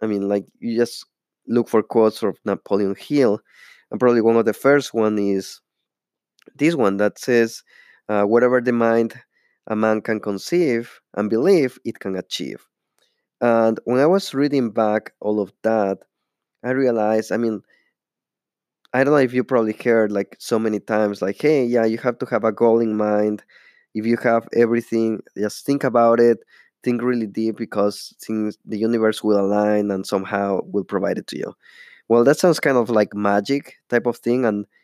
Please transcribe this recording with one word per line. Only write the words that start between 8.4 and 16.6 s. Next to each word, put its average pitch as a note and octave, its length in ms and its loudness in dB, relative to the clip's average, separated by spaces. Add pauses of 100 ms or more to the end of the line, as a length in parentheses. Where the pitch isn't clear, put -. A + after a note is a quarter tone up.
the A#2+ 100 -2
mind A#2 400 0 (560)
a G#2+ 80 -4
man A2 240 0
can A2 180 -4
conceive A#2 800 -4 (140)
and G#2 160 -4
believe, C3+ 540 0
it - 160 -10
can F#2+ 160 -6
achieve." D#2+ 500 -10 (720)
And A2+ 440 2
when B2 160 0
I C#3+ 60 4
was F#3+ 280 0
reading C3+ 360 0
back A2 500 -2
all G#2+ 200 -2
of G2 120 -6 (100)
that, G#2 360 0 (640)